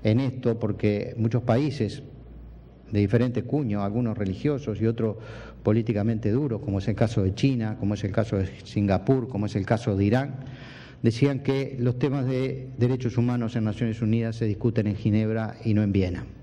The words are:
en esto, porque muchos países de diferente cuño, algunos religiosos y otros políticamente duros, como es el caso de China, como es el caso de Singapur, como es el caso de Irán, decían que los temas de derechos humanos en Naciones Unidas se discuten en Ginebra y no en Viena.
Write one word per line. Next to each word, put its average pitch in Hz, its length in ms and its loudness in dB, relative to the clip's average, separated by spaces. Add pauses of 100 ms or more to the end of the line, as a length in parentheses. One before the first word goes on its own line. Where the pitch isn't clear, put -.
en 110 160 4
esto, 120 400 -2
porque 104 580 0
muchos 113 260 0
países 120 600 0 (880)
de 104 80 2
diferente 117 440 2
cuño, 120 400 -2
algunos 110 340 -2
religiosos 107 640 -2
y 110 40 2
otros 113 320 0 (460)
políticamente 110 680 2
duros, 127 300 0
como 98 180 -2
es 95 80 -4
el 110 80 0
caso 110 280 2
de 95 120 2
China, 117 440 0
como 104 160 0
es 101 80 -6
el 98 80 -2
caso 107 260 0
de 95 100 0 (160)
Singapur, 104 640 2
como 104 200 -4
es 104 80 -6
el 101 100 0
caso 107 320 2
de 98 80 4
Irán, 127 300 2 (680)
decían 131 360 4
que 135 400 -2
los 123 200 2
temas 135 260 0
de 131 520 -2
derechos 123 400 2
humanos 120 380 0
en 110 100 2
Naciones 110 360 -2
Unidas 113 360 2
se 113 80 0
discuten 107 420 2
en 101 80 0
Ginebra 110 600 0 (100)
y 110 80 2
no 107 100 4
en 101 80 2
Viena. 90 340 2 (180)